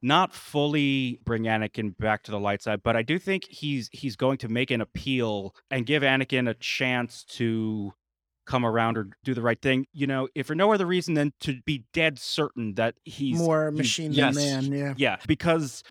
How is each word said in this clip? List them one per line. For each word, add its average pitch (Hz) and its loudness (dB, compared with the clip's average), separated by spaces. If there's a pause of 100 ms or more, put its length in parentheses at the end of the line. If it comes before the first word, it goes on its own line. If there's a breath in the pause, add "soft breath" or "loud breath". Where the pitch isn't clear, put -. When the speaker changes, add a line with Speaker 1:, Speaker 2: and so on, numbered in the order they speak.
Speaker 1:
not 156 4
fully 139 0
bring 113 0
Anakin 110 -2
back 107 0
to - -12
the 104 -4
light 101 0
side, 107 -2
but 113 2
I 113 2
do 147 -2
think 190 -4
he's, 139 -4
he's 123 -8
going 131 0
to 117 -8
make 120 0
an 120 0
appeal 110 -2 (160 soft breath)
and 131 -2
give 143 2
Anakin 131 2
a 110 -2
chance 123 -4
to 110 -2 (520)
come 123 0
around 113 2
or 101 -6 (140)
do 135 -2
the 120 -4
right 117 0
thing. 131 2
You 139 -4
know, 135 -2
if 139 -6
for 156 -4
no 202 4
other 196 2
reason 175 0
than 147 2
to 127 -4
be 139 -4
dead 160 2
certain 117 -4
that 113 2
he's, 156 0
Speaker 2:
More 156 2
Speaker 1:
he's 139 0
Speaker 2:
machine 160 -4
Speaker 3:
Yes. 143 0
Speaker 2:
than 143 4
man, 139 0
yeah. 139 -2
Speaker 1:
Yeah, 127 2 (100)
because 156 0